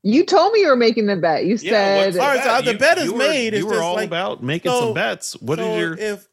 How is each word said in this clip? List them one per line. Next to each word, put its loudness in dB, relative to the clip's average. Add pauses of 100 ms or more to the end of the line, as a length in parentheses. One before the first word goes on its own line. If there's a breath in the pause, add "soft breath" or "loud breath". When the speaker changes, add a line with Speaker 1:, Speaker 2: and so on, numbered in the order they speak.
Speaker 1:
You 4
told 4
me 4
you 4
were 6
making 2
the 2
bet. 0
You 0
Speaker 2:
Yeah, 2
what's -2
Speaker 1:
said 0
Speaker 3:
All 2
right, 0
so 0
Speaker 2:
bet? 0
Speaker 3:
the 0
Speaker 2:
You, -4
Speaker 3:
bet 2
is -2
Speaker 2:
you -4
were, -4
Speaker 3:
made. 0
Speaker 2:
you -2
Speaker 3:
It's -4
Speaker 2:
were -4
Speaker 3:
just -2
Speaker 2:
all -2
Speaker 3:
like, -4
Speaker 2:
about -6
making -2
Speaker 3:
so, 0
Speaker 2:
some -2
bets. -6
What -4
is -4
Speaker 3:
so -2
Speaker 2:
your -4
Speaker 3:
if -8